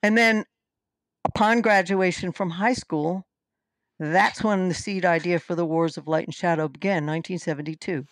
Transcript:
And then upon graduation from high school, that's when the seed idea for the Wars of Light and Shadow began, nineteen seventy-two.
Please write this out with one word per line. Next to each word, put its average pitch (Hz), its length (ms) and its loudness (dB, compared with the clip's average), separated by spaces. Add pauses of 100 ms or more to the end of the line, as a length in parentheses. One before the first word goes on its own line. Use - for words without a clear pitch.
And 214 140 4
then 220 280 4 (760)
upon 226 380 2
graduation 190 680 2
from 175 200 -4
high 196 220 0
school, 170 520 -4 (760)
that's 170 440 0
when 196 240 2
the 175 80 0
seed 190 300 -6
idea 170 340 2
for 175 160 -6
the 170 100 -2
Wars 160 320 0
of 147 100 -14
Light 156 200 -2
and 156 80 -12
Shadow 160 320 0
began, 160 380 -2
nineteen 160 340 -6
seventy-two. 156 720 -6